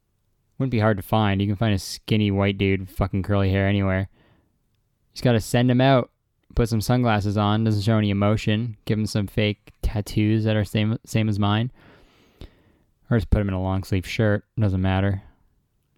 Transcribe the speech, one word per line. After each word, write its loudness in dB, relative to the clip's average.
wouldn't -4
be 0
hard 2
to -8
find. 0
You 0
can -2
find 0
a -2
skinny -2
white 0
dude 0
with -12
fucking -4
curly 0
hair 2
anywhere. 0
Just -8
gotta 4
send 0
him 2
out, 4
put 0
some 0
sunglasses 0
on, 2
doesn't 0
show 2
any 2
emotion, 0
give -2
him -2
some -2
fake -4
tattoos 0
that 0
are 0
same, -2
same -2
as 0
mine, 0
or 2
just -4
put 2
him -2
in -2
a -2
long -2
sleeve -4
shirt, 0
doesn't 2
matter, 0